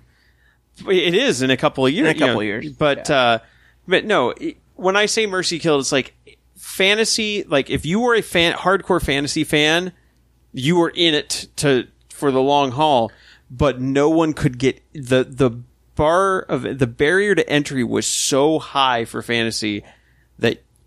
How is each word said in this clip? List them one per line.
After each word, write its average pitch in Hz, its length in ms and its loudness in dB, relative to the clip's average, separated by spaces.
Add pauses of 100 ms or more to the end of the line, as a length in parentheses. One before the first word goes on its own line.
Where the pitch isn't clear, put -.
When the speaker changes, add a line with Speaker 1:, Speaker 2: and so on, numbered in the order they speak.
(880)
Speaker 1:
It 175 280 2
is 202 280 2
in 131 80 2
a 127 60 4
couple 139 300 0
of 135 60 4
years. 202 180 0
Speaker 2:
In 147 60 -2
a - 20 -6
couple 117 240 0
Speaker 1:
you 104 100 -4
know, 110 60 -6
Speaker 2:
of 151 60 -10
years, 147 120 -12
Speaker 1:
but, 143 320 0
Speaker 2:
yeah. 147 80 2
Speaker 1:
uh, 120 220 4 (500)
but 175 160 2
no, 156 260 0
it, - 280 -10 (180)
when 190 200 0
I 208 100 2
say 220 200 -2
mercy 180 320 -4
killed, 147 220 0
it's 131 100 -6
like 135 240 -2 (420)
fantasy, 208 880 -2
like, - 260 -2
if 139 160 -4
you 190 140 0
were 240 140 2
a 208 60 2
fan, 170 340 0
hardcore 180 480 0
fantasy 143 420 -2
fan, 160 480 0 (600)
you 139 240 0
were 170 180 2
in 165 200 2
it - 420 -6
to, 143 320 0 (220)
for 143 200 -2
the 131 120 2
long 143 300 2
haul, 127 380 2 (400)
but 127 300 0
no 135 300 2
one 160 240 2
could 127 240 -2
get 131 220 -2 (120)
the, 127 320 0
the 131 260 0 (460)
bar 185 460 2
of, 127 360 -6
the 127 80 2
barrier 175 480 2
to - 140 0
entry 143 340 0
was 110 240 -2
so 147 540 0
high 127 460 0
for 117 160 -10
fantasy 110 600 -2 (560)
that - 240 -2 (240)